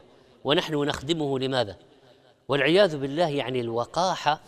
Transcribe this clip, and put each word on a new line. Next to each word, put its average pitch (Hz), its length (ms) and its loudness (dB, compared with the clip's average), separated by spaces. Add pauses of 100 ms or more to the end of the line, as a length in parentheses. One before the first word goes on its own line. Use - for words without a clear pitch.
(440)
ونحن 160 320 0
نخدمه؟ 143 640 -2
لماذا؟ 127 360 -2 (720)
والعياذ 156 500 4
بالله، 139 320 -2
يعني 127 320 -2
الوقاحة. 147 840 -2